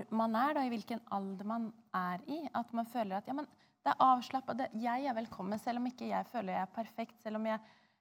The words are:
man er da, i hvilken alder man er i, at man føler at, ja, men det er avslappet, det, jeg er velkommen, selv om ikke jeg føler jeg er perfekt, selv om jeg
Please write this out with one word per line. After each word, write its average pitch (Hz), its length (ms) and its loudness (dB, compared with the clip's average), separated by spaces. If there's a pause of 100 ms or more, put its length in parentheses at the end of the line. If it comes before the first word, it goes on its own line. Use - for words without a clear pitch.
(120)
man 226 240 4
er 269 180 4
da, 285 100 4
i 254 60 2
hvilken 226 320 -4 (100)
alder 196 340 -4
man 226 220 -2 (260)
er 180 340 -2
i, 311 140 -4 (120)
at 233 200 -2
man 233 120 0
føler 208 320 -2
at, 208 100 -6
ja, 254 60 -4
men 285 140 -4 (380)
det 285 60 6
er - 80 4
avslappet, 254 580 4
det, 262 120 -2 (120)
jeg 247 240 0
er 233 120 0
velkommen, 214 420 -4
selv 240 220 -2
om 247 80 0
ikke 233 180 -6
jeg 190 200 0
føler 196 260 -4
jeg 185 80 0
er 190 140 -6
perfekt, 226 460 -6
selv 214 200 -6
om 220 40 -2
jeg 220 140 0 (420)